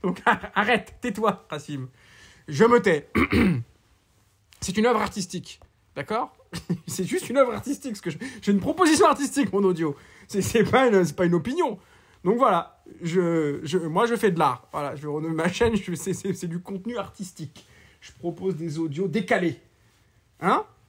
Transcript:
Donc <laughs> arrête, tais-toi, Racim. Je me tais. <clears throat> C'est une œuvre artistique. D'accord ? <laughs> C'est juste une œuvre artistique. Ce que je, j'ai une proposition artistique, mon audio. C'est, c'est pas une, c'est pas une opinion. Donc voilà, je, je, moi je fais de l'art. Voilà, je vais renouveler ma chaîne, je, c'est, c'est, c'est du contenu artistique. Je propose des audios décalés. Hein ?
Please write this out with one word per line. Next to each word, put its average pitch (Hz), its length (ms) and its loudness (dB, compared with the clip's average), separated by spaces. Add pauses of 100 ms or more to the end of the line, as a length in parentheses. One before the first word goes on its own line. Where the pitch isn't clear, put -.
Donc 180 200 -2 (160)
<laughs> - 180 -12
arrête, 214 460 0
tais-toi, 214 480 -2
Racim. 143 400 -8 (580)
Je 151 160 2
me 240 180 6
tais. 165 300 0 (720)
<clears throat> - 800 -20
C'est 185 160 -4
une 214 80 2
œuvre 233 160 4
artistique. - 580 -8 (360)
D'accord ? 214 360 -6 (300)
<laughs> - 260 -8
C'est 170 160 -6
juste 349 260 -6
une 247 80 -2
œuvre 247 160 4
artistique. 220 440 -8
Ce - 40 -16
que 170 100 -6
je, 151 60 -10 (240)
j'ai 202 100 0
une 202 80 4
proposition 311 480 4
artistique, 277 440 0
mon 202 120 2
audio. 165 320 0 (320)
C'est, 202 140 -2
c'est 220 220 2
pas 247 240 4
une, 196 160 6
c'est 170 120 -2
pas 185 100 2
une 175 80 2
opinion. 247 460 -2 (440)
Donc 214 140 2
voilà, 220 440 0 (200)
je, 165 640 0
je, 160 140 -2
moi 170 280 0
je 233 100 0
fais 220 160 2
de 160 80 -2
l'art. 135 320 0
Voilà, 143 240 -6
je 139 60 -14
vais 151 60 -10
renouveler 156 280 -4
ma 160 140 0
chaîne, 226 260 0
je, 190 200 -4
c'est, 185 180 -6
c'est, 190 200 -4
c'est - 140 -8
du 170 120 -6
contenu 202 380 -10
artistique. 185 680 -14 (320)
Je - 120 -20
propose 175 440 -6
des 156 240 -8
audios 165 280 -4
décalés. 180 520 0 (800)
Hein ? 247 260 0 (240)